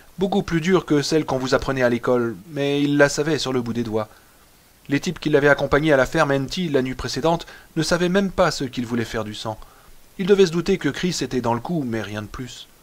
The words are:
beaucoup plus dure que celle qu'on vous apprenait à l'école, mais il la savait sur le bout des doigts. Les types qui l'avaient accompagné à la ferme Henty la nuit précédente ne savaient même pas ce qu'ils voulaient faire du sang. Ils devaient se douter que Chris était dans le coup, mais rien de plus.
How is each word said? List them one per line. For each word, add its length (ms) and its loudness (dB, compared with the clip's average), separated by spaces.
beaucoup 240 0
plus 180 -2
dure 240 2
que 160 4
celle 240 0
qu'on 140 -2
vous 160 0
apprenait 280 0
à 60 4
l'école, 480 0
mais 320 -2
il 160 2
la 100 8
savait 300 0
sur 160 -4
le 80 0
bout 100 -6
des 120 -2
doigts. 260 -4
Les 100 0
types 180 -6
qui 120 -4
l'avaient 180 4
accompagné 460 4
à 20 6
la 80 4
ferme 280 0
Henty 360 -2
la 140 0
nuit 120 -4
précédente 520 -2
ne 80 -2
savaient 280 0
même 200 2
pas 200 2
ce 140 -6
qu'ils 200 -6
voulaient 220 -2
faire 180 -4
du 100 -10
sang. 240 -8
Ils 80 -2
devaient 180 6
se 80 2
douter 240 0
que 140 -2
Chris 320 -2
était 180 -2
dans 140 0
le 60 -2
coup, 260 -4
mais 160 -4
rien 180 -8
de 60 -10
plus. 420 -14